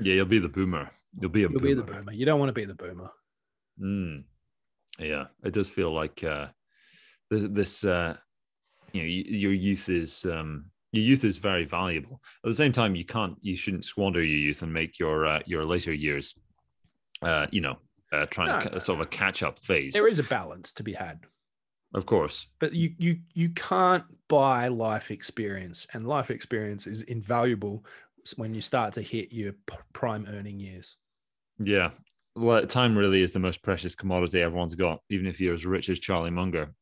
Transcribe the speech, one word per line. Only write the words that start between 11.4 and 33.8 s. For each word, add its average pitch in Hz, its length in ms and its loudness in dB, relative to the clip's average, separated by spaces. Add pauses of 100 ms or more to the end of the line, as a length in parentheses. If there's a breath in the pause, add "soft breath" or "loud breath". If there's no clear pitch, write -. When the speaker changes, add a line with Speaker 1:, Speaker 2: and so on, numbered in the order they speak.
Speaker 1:
valuable. 85 560 -2 (240 loud breath)
At 120 40 -2
the 113 60 2
same 147 180 4
time, 110 240 2
you 85 80 -6
can't, 101 380 -4
you 95 140 -4
shouldn't 92 280 -4
squander 92 400 0
your 76 140 2
youth 73 240 0
and 82 100 -6
make 80 260 -4
your, 78 280 2
uh, 76 200 2
your 80 180 -2
later 82 280 0
years, 73 420 -2 (880)
uh, 80 280 2
you 101 100 0
know, 71 180 -4 (340)
uh, 73 140 2
trying 85 220 -2
Speaker 2:
No, - 100 2
Speaker 1:
to - 100 -2
ca-, - 60 -10
Speaker 2:
no, 92 40 -4
Speaker 1:
sort 90 220 0
of - 20 -2
a - 20 -4
Speaker 2:
no. - 60 -8
Speaker 1:
catch-up 95 500 -2
phase. 82 320 0
Speaker 2:
There 208 160 6
is 202 100 4
a 147 60 4
balance 92 480 -6
to - 100 -10
be 104 120 -6
had. 82 260 -10 (720)
Speaker 1:
Of 98 120 -2
course. 82 400 2 (120)
Speaker 2:
But 156 160 0
you, 165 240 0
you, 170 200 2 (160)
you 170 160 2
can't 185 540 4 (240)
buy 131 400 6
life 110 420 -2
experience, 98 840 -8
and 113 160 -8
life 139 220 -2
experience 107 560 -6
is 110 160 -8
invaluable 110 840 -2 (420 loud breath)
s-, - 100 -14
when 110 180 -6
you 107 80 -6
start 113 320 -2
to 113 80 -6
hit 104 300 -6
your 104 200 -6
p-, - 240 -16 (160)
prime 107 380 -4
earning 101 280 -10
years. 95 380 -14 (640)
Speaker 1:
Yeah. 98 280 2 (440)
Well, 117 320 6
time 120 300 4
really 98 260 6
is 90 100 2
the 95 80 0
most 90 220 -2
precious 90 320 -2